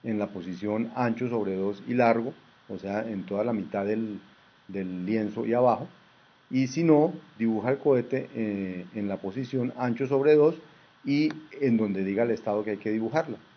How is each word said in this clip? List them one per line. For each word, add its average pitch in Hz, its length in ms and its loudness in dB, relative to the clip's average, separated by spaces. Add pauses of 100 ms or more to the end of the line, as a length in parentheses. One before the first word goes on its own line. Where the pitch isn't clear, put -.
en 110 160 -4
la 101 80 -2
posición 101 680 -6
ancho 123 320 -2
sobre 104 300 -2
dos 101 280 -4
y 123 100 -4
largo, 117 380 4 (380)
o 95 60 -8
sea, 98 240 -4
en 107 240 -6
toda 101 180 -2
la 120 80 0
mitad 98 320 -2
del, 107 380 -2 (460)
del 92 360 -6
lienzo 107 440 -2
y 113 80 0
abajo, 123 320 4 (640)
y 131 160 2
si 160 160 -2
no, 156 300 6 (260)
dibuja 113 320 0
el 139 80 0
cohete, 131 560 2
eh, 98 580 -4
en 104 140 -4
la 98 100 -4
posición 123 580 -4
ancho 123 300 -2
sobre 143 300 4
dos 151 200 6 (480)
y 147 280 2 (280)
en 123 180 4
donde 98 260 0
diga 98 200 0
el 117 80 0
estado 104 320 -2
que 107 80 -4
hay 101 60 -4
que 107 140 -4
dibujarla. 113 460 -2 (200)